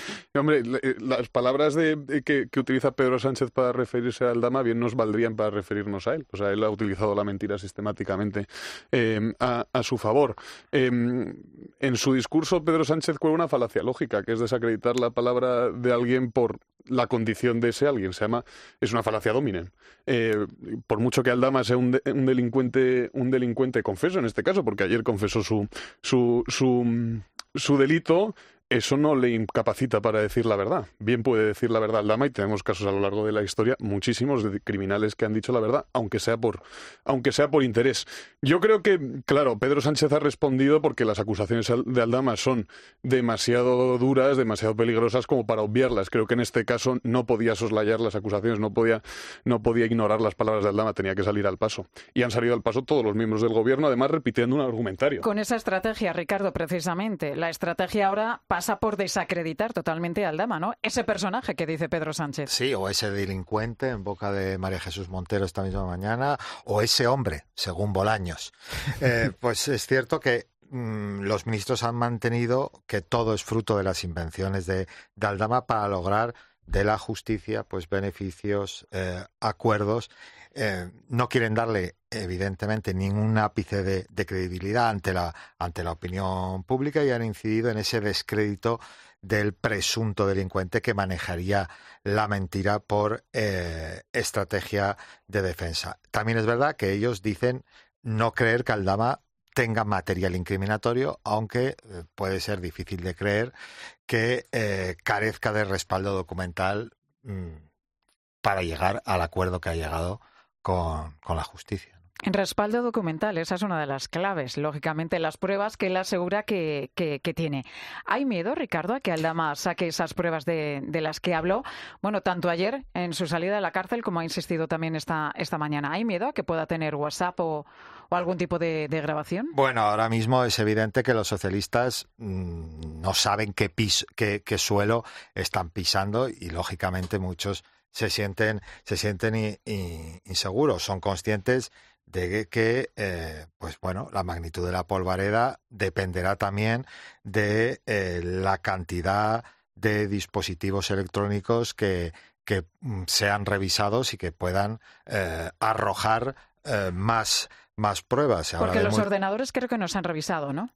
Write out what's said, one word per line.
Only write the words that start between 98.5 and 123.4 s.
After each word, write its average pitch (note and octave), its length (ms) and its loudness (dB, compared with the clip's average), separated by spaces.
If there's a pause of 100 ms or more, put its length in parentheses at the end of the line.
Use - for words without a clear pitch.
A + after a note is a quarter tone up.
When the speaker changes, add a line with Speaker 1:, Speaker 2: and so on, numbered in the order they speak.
Speaker 3:
que - 80 -2
Aldama G#2 500 0 (320)
tenga A2+ 300 2
material F#2 520 0
incriminatorio, G#2 880 -2
aunque, A2 460 -2 (140)
eh, F#2 200 -14 (120)
puede F#2+ 240 -2
ser G2 220 -4
difícil F2 420 -8
de F2+ 120 -4
creer G#2 380 0 (520)
que, A#2 460 0
eh, F#2+ 520 -2
carezca G#2+ 480 0
de G#2+ 140 0
respaldo F#2+ 480 -2
documental, F#2+ 800 -4 (300)
mm, F#2 320 -10 (840)
para G2 200 2
llegar F2+ 440 0
al F#2+ 160 2
acuerdo F#2 380 0
que F2 100 -6
ha E2+ 60 -2
llegado E2 460 -4 (400)
con, E2 500 -2 (120)
con E2+ 140 -4
la D2+ 60 -4
justicia. - 500 -10 (300)
Speaker 2:
En F#3+ 100 0
respaldo G#3 480 0
documental, G#3 560 -2
esa E3 180 -4
es F3 60 -4
una F#3+ 180 0
de D3+ 60 -2
las C#3 220 -4
claves, E3+ 500 -4
lógicamente, D3+ 640 -2
las D#3+ 180 -4
pruebas G3 400 -2
que - 80 -2
él F#3 120 0
asegura F#3 460 -2
que, D#3 520 -2
que, D3+ 240 -2
que E3+ 160 -4
tiene. D3 280 -2 (440)
¿Hay B3+ 180 0
miedo, A3 300 -2
Ricardo, G#3 400 -2
a C#4 60 -6
que F#3+ 100 -2
Aldama D#3+ 440 0
saque F3 320 -2
esas E3 280 -4
pruebas E3 280 -2
de, D3+ 400 -2
de D#3+ 180 -4
las D#3 180 -4
que F3 160 -2
habló? F3+ 260 0 (400)
Bueno, G3+ 200 -2
tanto F3 280 0
ayer F#3 360 -2 (100)
en F3 180 -4
su E3+ 140 -4
salida E3+ 260 -2